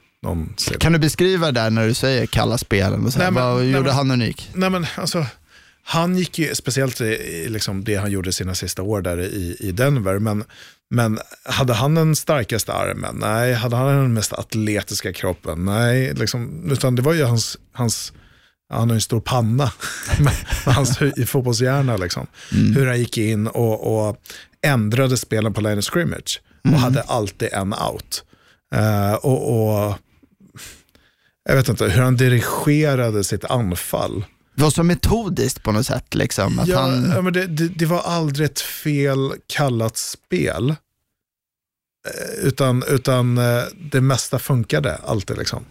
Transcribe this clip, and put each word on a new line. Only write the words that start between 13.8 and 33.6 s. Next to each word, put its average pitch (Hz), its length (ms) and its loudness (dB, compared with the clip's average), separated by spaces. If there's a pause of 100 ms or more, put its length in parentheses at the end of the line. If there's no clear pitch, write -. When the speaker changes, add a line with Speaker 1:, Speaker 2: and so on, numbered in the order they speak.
Speaker 1:
den 139 280 4
mest 107 180 -2
atletiska 104 800 -4
kroppen? 87 520 -4
Nej. 120 500 2
Liksom, 143 580 -4
utan 127 240 0
det 120 60 2
var 156 120 4
ju 156 100 2
hans, 117 340 0 (140)
hans, - 400 -4 (600)
han 110 160 -2
har 117 60 2
ju 110 40 2
en - 20 0
stor 113 200 -2
panna, 123 520 0 (220)
<laughs> - 240 -2
men 143 140 4 (420)
hans 139 260 0
hu-, 143 120 2 (100)
i 113 40 0
fotbollshjärna, 127 720 0
liksom. 90 300 -4 (260)
Speaker 2:
Mm. 107 240 4
Speaker 1:
Hur 135 100 4
han 123 120 0
gick 117 200 -2
in 107 280 0
och, 110 600 0
och 107 80 -4 (460)
ändrade 123 540 2
spelen 110 360 0
på 104 80 -2
line 104 180 0
of 104 60 -2
scrimmage - 560 -4 (220)
och - 60 0
Speaker 2:
Mm. 156 120 6
Speaker 1:
hade 123 220 2
alltid 113 500 -4
en 98 220 -2
out. - 500 -6 (500)
Eh, 104 400 2
och, 110 720 0
och 101 60 -2 (1500)
jag 143 80 4
vet 131 120 2
inte, 107 200 2
hur 107 140 4
han 127 140 4
dirigerade 123 1080 2
sitt 101 200 -4
anfall. - 800 -2 (320)